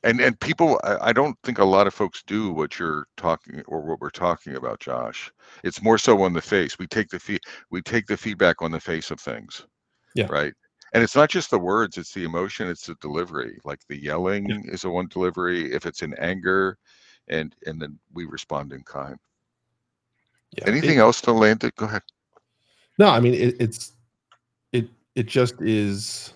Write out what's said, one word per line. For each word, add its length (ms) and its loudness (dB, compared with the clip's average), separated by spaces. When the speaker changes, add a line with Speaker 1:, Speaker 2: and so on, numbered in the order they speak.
Speaker 1:
And, 180 2
and 180 2
people, 440 2
I, 260 0
I 40 4
don't 300 0
think 140 -6
a 80 4
lot 220 6
of 60 -2
folks 340 -4
do 240 -4
what 260 -4
you're 300 -6
talking, 500 -4
or 140 -6
what 180 -6
we're 120 -8
talking 440 -4
about, 240 -8
Josh. 520 -8
It's 180 -6
more 160 6
so 240 6
on 120 2
the 80 -2
face. 360 0
We 80 -10
take 240 -4
the 100 -10
fee-, 200 -8
we 100 -6
take 240 -4
the 120 -4
feedback 440 2
on 100 -4
the 80 -6
face 300 -8
of 100 -12
things. 460 -14
Speaker 2:
Yeah. 140 -2
Speaker 1:
Right. 260 -2
And 100 6
it's 140 2
not 120 6
just 220 -2
the 80 2
words, 380 -2
it's 160 -12
the 100 -8
emotion, 460 -6
it's 160 -10
the 160 -12
delivery. 640 -6
Like, 240 -10
the 120 -12
yelling 480 -4
Speaker 2:
Yeah. 100 -4
Speaker 1:
is 140 -8
a 40 -4
one 200 -4
delivery. 640 -2
If 120 -4
it's 160 -10
in 120 -8
anger, 640 -2
and, 260 -4
and 160 -8
then 180 -14
we 100 -10
respond 480 -10
in 120 -18
kind. 340 -12
Speaker 2:
Yeah. 120 -2
Speaker 1:
Anything 280 4
Speaker 2:
It 40 10
Speaker 1:
else 200 8
to 120 4
land 320 6
it? 100 -4
Go 120 -6
ahead. 160 -6
Speaker 2:
No, 120 8
I 100 6
mean, 140 4
it, 260 2
it's, 320 -4
it, 160 -2
it 100 -2
just 340 2
is 760 -2